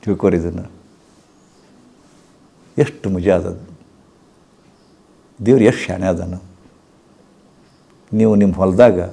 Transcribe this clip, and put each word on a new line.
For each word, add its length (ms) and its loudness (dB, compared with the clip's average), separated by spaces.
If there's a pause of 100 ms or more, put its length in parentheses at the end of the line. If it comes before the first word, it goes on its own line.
ತಿಳ್ಕೊರಿ 320 0
ಇದನ್ನ. 220 -6 (2250)
ಎಷ್ಟು 320 -2
ಮಜಾ 260 0
ಅದದು. 340 -6 (1800)
ದೇವ್ರು 180 4
ಎಷ್ಟು 180 2
ಶಾಣೆ 260 -6
ಅದನು. 360 -6 (1700)
ನೀವು 220 2
ನಿಮ್ಮ 200 2
ಹೊಲದಾಗ 460 4 (120)